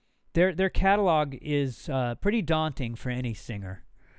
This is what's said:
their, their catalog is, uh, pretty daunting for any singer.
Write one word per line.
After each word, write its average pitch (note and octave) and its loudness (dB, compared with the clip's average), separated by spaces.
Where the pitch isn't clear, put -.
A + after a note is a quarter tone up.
their, F3 4
their F#3 2
catalog F#3 4
is, C#3+ -2
uh, B2+ -2
pretty G#3+ 2
daunting D#3 -2
for B2+ -6
any B2 -4
singer. G2 -10